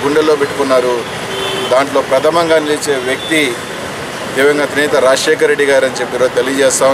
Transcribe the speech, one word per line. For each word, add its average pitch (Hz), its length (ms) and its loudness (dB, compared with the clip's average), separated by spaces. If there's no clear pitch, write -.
గుండెల్లో 151 380 2
పెట్టుకున్నారు. 131 540 0
దాంట్లో 135 260 0
ప్రథమంగా 160 540 2
నిలిచే 147 300 -2
వ్యక్తి 151 320 -2
దివంగత 143 440 2
నేత 147 160 0
రాజశేఖర 147 440 2
రెడ్డి 143 200 2
గారు 131 180 4
అని 123 100 -6
చెప్పి 123 200 -4
ఈరోజు 127 200 2
తెలియజేస్తా 135 540 2